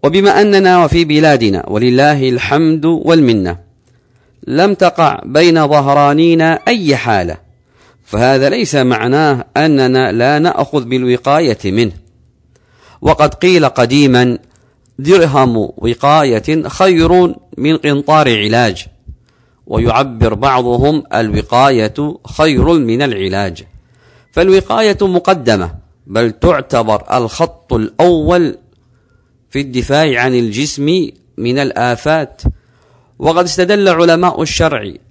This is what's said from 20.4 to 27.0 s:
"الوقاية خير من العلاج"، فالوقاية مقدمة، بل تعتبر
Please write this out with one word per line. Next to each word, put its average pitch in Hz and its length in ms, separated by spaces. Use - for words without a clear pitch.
"الوقاية 117 1040
خير 156 360
من 120 280
العلاج"، 98 640
فالوقاية 190 680
مقدمة، 139 760
بل 113 240
تعتبر 123 840